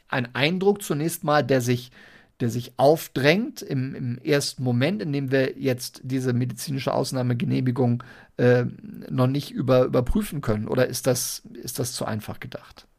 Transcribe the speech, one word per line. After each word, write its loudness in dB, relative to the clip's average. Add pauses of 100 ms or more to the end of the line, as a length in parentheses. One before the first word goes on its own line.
ein -4
Eindruck 2
zunächst -2
mal, 4
der 4
sich, 0 (500)
der 0
sich -6
aufdrängt 2
im, -4
im -6
ersten 0
Moment, 0
in -4
dem -2
wir 2
jetzt -4
diese -2
medizinische -2
Ausnahmegenehmigung, 0 (340)
äh, 4 (440)
noch 2
nicht -2
über-, 4
überprüfen 0
können. -2
Oder 2
ist -4
das, -2 (100)
ist -10
das -4
zu -6
einfach -6
gedacht? -16 (140)